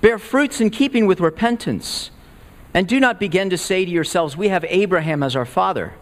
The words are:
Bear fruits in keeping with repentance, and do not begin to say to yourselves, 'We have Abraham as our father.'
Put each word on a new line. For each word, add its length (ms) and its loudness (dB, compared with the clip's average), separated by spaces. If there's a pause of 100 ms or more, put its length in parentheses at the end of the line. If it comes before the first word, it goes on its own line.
Bear 160 6
fruits 420 -2
in 120 2
keeping 340 2
with 160 2
repentance, 880 -2 (640)
and 140 0
do 120 2
not 200 2
begin 320 0
to 80 -2
say 260 0
to 60 -6
yourselves, 440 0
'We 140 0
have 180 0
Abraham 540 0
as 140 -2
our 100 -2
father.' 560 -2